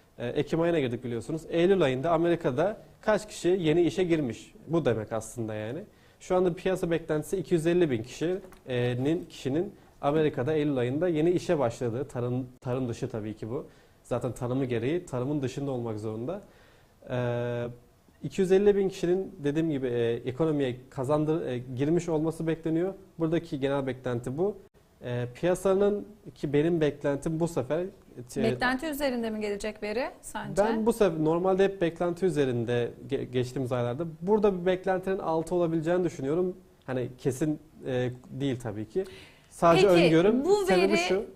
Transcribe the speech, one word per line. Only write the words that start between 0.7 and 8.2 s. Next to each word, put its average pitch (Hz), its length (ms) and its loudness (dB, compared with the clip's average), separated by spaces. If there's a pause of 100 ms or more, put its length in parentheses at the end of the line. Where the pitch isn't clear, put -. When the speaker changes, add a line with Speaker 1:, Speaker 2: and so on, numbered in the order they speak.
Speaker 1:
girdik 120 240 -2
biliyorsunuz. 120 440 -6
Eylül 175 340 4
ayında 135 280 2
Amerika'da 170 640 2 (240)
kaç - 280 2
kişi - 200 -2
yeni 175 340 4
işe 175 220 2
girmiş? 151 500 -2 (120)
Bu 160 180 0
demek 110 280 0
aslında 110 420 -6
yani. 110 260 -6 (400)
Şu - 160 0
anda 185 180 4
piyasa 180 360 -2
beklentisi 160 460 -2
iki 180 180 -2
yüz 160 120 2
elli 175 240 4
bin 117 120 0
kişinin, 135 1200 -2